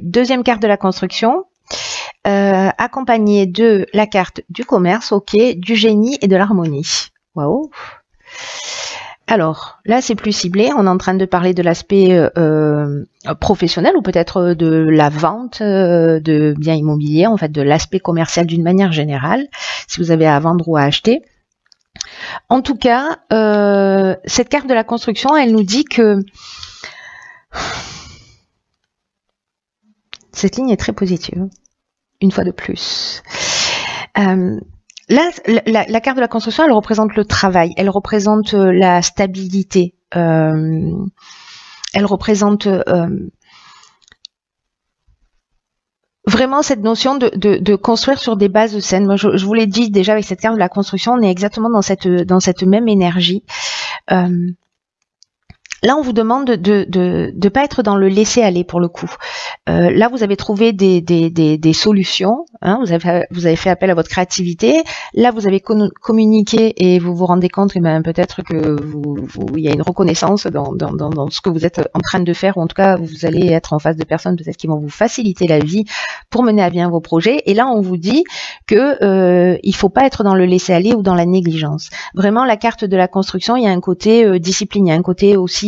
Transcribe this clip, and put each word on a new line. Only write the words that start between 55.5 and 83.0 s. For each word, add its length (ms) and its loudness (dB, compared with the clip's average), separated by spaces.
là, 140 2
on 40 0
vous 120 -4
demande 320 0
de, 100 0
de, 320 0
de, 480 0
de 140 2
pas 140 0
être 200 -2
dans 120 0
le 120 4
laisser-aller 560 2
pour 160 -4
le 80 2
coup. 260 -12
Euh, 220 4
là, 180 4
vous 140 -4
avez 120 0
trouvé 380 0
des, 280 4
des, 280 2
des, 280 2
des 160 2
solutions, 720 0
hein, 200 0
vous 100 -2
avez, 400 0
vous 140 -4
avez 100 4
fait 140 -2
appel 200 0
à 40 2
votre 160 0
créativité. 720 0
Là, 180 4
vous 160 -4
avez 120 2
con-, 300 0
communiqué 760 2
et 220 4
vous 160 -2
vous 100 0
rendez 240 2
compte 240 0
que, 60 -2
ben, 220 2
peut-être 400 -4
que 400 -2
vous, 420 -8
vous, 220 -10
il 80 -4
y 60 0
a 40 2
une 80 0
reconnaissance 640 0
dans, 260 -6
dans, 200 -6
dans, 160 -4
dans 200 -4
ce 120 -10
que 80 -2
vous 160 0
êtes 160 -4
en 60 -4
train 200 -4
de 140 -2
faire, 240 -2
ou 40 -2
en 60 -2
tout 80 -12
cas, 220 2
vous 280 -8
allez 220 2
être 260 0
en 60 0
face 180 -2
de 60 -6
personnes 320 -2
peut-être 220 -8
qui 100 -8
vont 120 -2
vous 100 -8
faciliter 580 -2
la 120 4
vie 260 0
pour 140 0
mener 180 4
à 80 2
bien 200 0
vos 120 -2
projets. 440 0
Et 80 2
là, 140 2
on 140 0
vous 160 -2
dit 260 0
que, 380 2
euh, 600 4
il 120 0
faut 140 0
pas 160 2
être 180 -2
dans 120 2
le 100 4
laisser-aller 480 2
ou 80 0
dans 140 2
la 100 2
négligence. 640 -2
Vraiment, 300 0
la 120 2
carte 280 -4
de 120 0
la 100 2